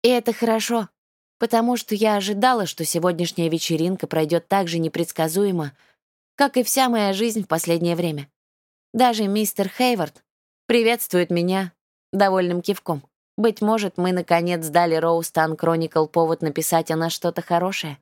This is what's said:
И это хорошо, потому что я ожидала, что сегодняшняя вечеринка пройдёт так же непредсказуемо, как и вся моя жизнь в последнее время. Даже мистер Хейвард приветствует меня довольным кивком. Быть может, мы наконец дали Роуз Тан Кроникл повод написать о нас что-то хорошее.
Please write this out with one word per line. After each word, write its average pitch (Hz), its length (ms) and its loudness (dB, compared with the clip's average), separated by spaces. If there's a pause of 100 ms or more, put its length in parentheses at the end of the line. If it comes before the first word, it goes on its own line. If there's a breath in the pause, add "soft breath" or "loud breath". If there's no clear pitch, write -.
И - 20 6
это 240 240 2
хорошо, 220 560 -2 (520)
потому 233 360 0
что 214 200 -4
я 214 180 2
ожидала, 208 520 2
что - 180 -8
сегодняшняя 170 640 0
вечеринка 165 580 -2
пройдёт 160 400 0
так 196 220 0
же 165 100 -2
непредсказуемо, 165 960 -2 (600 soft breath)
как 277 200 0
и 254 60 2
вся 262 260 0
моя 214 240 2
жизнь 220 300 -2
в - 60 -8
последнее 170 480 0
время. 156 340 -4 (640)
Даже 226 320 2
мистер 202 420 0
Хейвард 233 540 -2 (440)
приветствует 226 640 2
меня 180 420 0 (400)
довольным 185 500 2
кивком. 175 400 -4 (340)
Быть 220 240 0
может, 208 380 -2
мы 180 140 0
наконец 170 560 0
дали 165 260 2
Роуз 165 380 0
Тан 160 240 0
Кроникл 165 500 0
повод 165 340 0
написать 160 520 -2
о 160 40 0
нас 165 160 -2
что-то 170 300 -4
хорошее. 175 600 -2